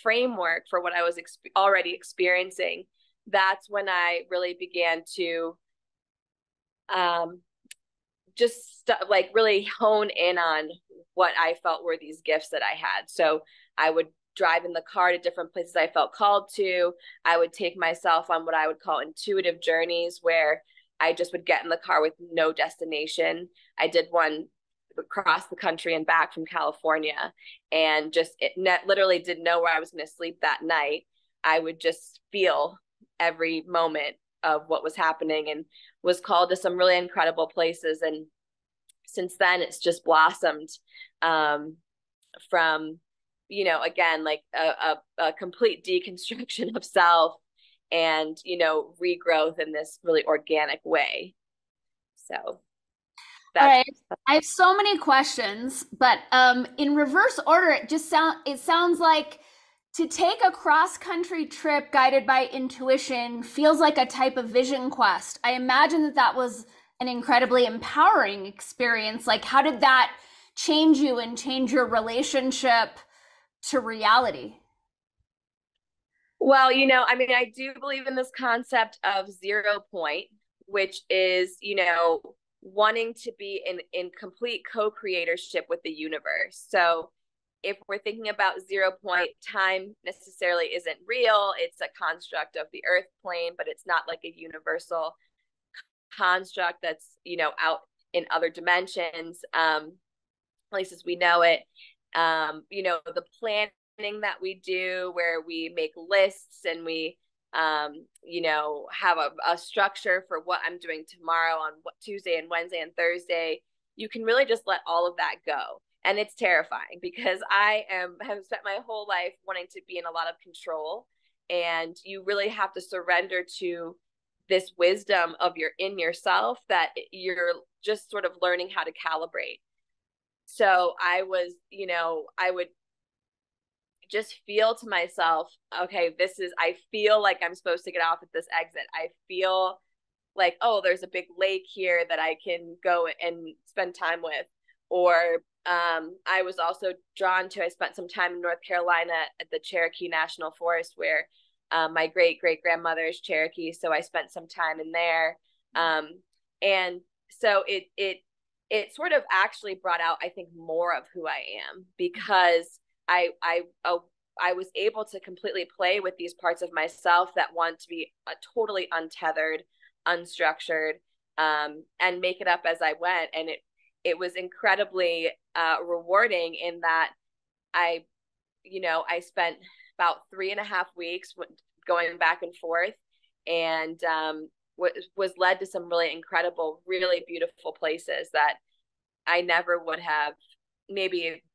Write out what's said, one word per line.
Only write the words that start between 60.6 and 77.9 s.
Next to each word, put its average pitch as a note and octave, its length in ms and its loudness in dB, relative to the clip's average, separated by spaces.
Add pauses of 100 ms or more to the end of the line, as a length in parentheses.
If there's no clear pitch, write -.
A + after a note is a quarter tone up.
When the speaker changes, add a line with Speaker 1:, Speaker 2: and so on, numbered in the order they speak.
Speaker 2:
trip D4 440 -2
guided C4+ 340 4
by C4 200 4
intuition B3+ 1000 -2
feels D4+ 380 4
like D4+ 160 4
a B3+ 80 4
type C4 320 -2
of B3 80 -2
vision B3+ 440 0
quest. - 540 0
I A#3+ 80 2
imagine C4 520 4
that D4 120 -2
that B3+ 180 6
was A3+ 320 -4 (360)
an B3+ 80 -4
incredibly B3 560 4
empowering A3+ 800 4
experience. A3 800 -4
Like, A3 160 2
how C4+ 180 4
did C4 200 2
that C4 320 6 (420)
change D#4 440 6
you C4 200 2
and A#3 180 -8
change C4 360 -2
your B3 140 4
relationship A#3 1040 0 (720)
to C4 180 -2
reality? G#3+ 720 2 (1900)
Speaker 1:
Well, C4 320 8
you C4+ 160 4
know, B3+ 180 6
I B3 100 4
mean, B3 160 4
I B3 220 2
do C4+ 240 -10
believe C4+ 300 -8